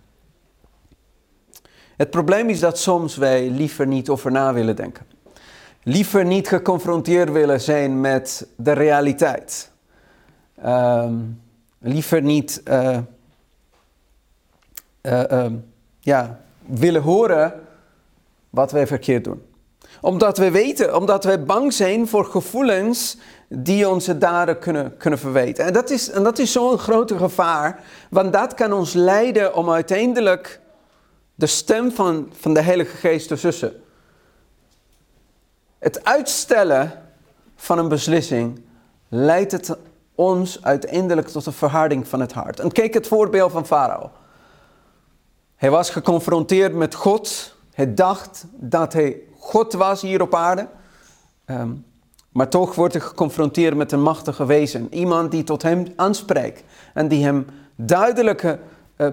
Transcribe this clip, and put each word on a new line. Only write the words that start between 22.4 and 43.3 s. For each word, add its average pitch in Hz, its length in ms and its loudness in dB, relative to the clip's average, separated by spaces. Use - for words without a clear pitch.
die 190 420 0
onze 180 280 0
daden 170 420 0
kunnen, 147 380 -4
kunnen 147 220 -2
verweten. 131 460 0
En 180 80 0
dat 240 160 2
is, 269 200 -2
en 196 140 0
dat 226 160 0
is 247 120 0
zo'n 247 260 2
grote 220 400 0
gevaar, 170 640 0
want 190 240 2
dat 240 200 0
kan 214 200 0
ons 180 200 -2
leiden 202 600 2
om 170 140 0
uiteindelijk 190 920 0
de 156 100 0
stem 226 460 0
van, 175 480 -2
van 156 140 0
de 156 80 6
Heilige 175 340 0
Geest 160 320 -2
te 156 80 -4
sussen. 160 380 -4
Het - 260 -4
uitstellen 202 880 0
van - 220 -4
een 165 100 -2
beslissing 147 720 -2
leidt 165 440 2
het 165 260 -6
ons 185 480 0
uiteindelijk 165 640 0
tot - 180 -10
een 151 80 -8
verharding 143 540 -2
van 131 120 -4
het 123 140 -4
hart. - 260 -10
En 170 120 -2
kijk 226 220 2
het 220 140 0
voorbeeld 196 440 4